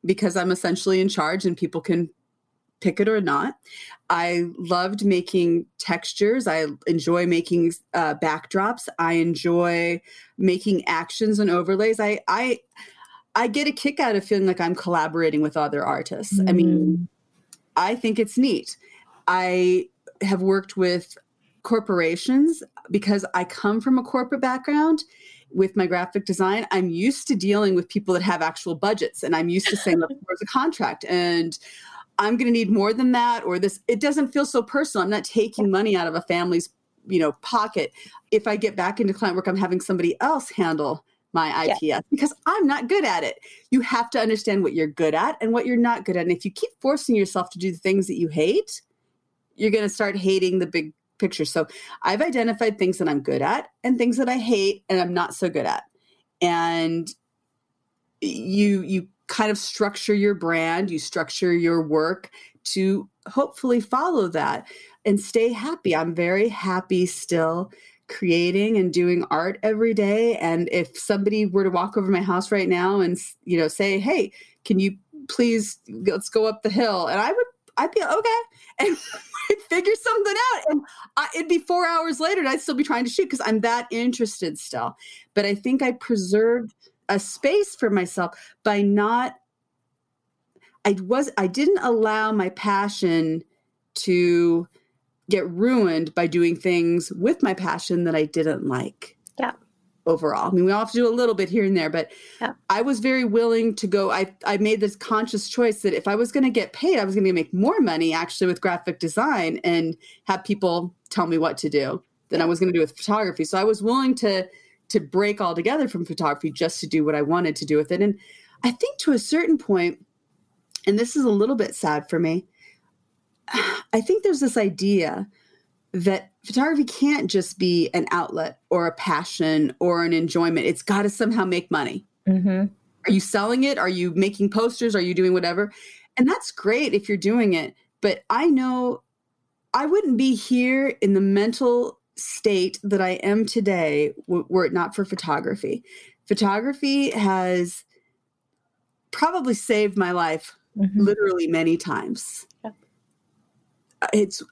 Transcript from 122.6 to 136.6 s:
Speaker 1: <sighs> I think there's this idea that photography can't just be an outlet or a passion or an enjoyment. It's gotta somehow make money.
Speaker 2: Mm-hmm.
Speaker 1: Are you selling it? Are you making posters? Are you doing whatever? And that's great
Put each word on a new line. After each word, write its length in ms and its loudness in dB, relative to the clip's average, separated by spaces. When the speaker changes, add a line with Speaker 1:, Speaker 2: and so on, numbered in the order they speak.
Speaker 1:
<sighs> 0 -
I 80 2
think 240 0
there's 160 0
this 160 0
idea 720 0
that 360 -2
photography 380 0
can't 460 0
just 280 -2
be 340 2
an 180 -2
outlet 480 -4
or 160 2
a 80 -2
passion 840 0
or 260 2
an 100 0
enjoyment. 520 0
It's 140 -2
gotta 300 0
somehow 340 0
make 260 -2
money. 360 -4
Speaker 2:
Mm-hmm. 400 2
Speaker 1:
Are 60 4
you 80 4
selling 440 0
it? 140 0
Are 120 0
you 240 -2
making 360 2
posters? 460 0
Are 60 2
you 100 -2
doing 220 4
whatever? 360 0
And 100 4
that's 240 -2
great 440 0